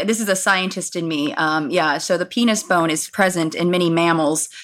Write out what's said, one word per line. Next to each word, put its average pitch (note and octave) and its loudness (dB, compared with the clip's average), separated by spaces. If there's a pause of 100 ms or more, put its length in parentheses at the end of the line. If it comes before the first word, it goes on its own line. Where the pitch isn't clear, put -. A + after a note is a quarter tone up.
this A3 0
is G#3 -2
a F#3+ 2
scientist F#3 -2
in E3+ -2
me. D3 -2
Um, D#3 -2
yeah, D#3 2
so F3 -2
the F3+ -2
penis A3+ 0
bone E3+ 2
is D#3+ -4
present F3+ 0
in F3 0
many F3 2
mammals. E3 2 (160)